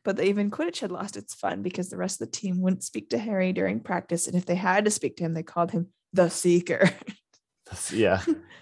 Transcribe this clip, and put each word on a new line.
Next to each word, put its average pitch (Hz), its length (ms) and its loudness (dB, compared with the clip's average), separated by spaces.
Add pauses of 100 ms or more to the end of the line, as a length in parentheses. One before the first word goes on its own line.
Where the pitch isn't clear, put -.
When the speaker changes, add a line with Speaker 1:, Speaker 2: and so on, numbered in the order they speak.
Speaker 1:
But 196 120 0
the, - 100 0
even 202 240 2
Quidditch 339 300 -4
had 196 120 -6
lost 180 260 -8
its - 180 -14
fun 196 260 -4
because 180 280 -6
the 185 80 -10
rest 180 240 -4
of 226 60 -6
the - 100 -12
team 185 240 -2
wouldn't 185 240 2
speak - 240 -10
to 233 100 0
Harry 190 340 0
during 208 280 0
practice, 180 460 -4
and 185 80 -4
if 180 100 2
they 175 100 0
had 190 300 2
to 214 60 4
speak - 260 -4
to 180 60 -4
him, 165 100 -2
they 165 100 -4
called 170 280 -2
him 170 180 -2 (240)
the 180 160 6
Seeker. 175 600 4 (360)
<laughs> - 400 -20
Speaker 2:
That's, - 280 -10
yeah. 95 280 4 (400)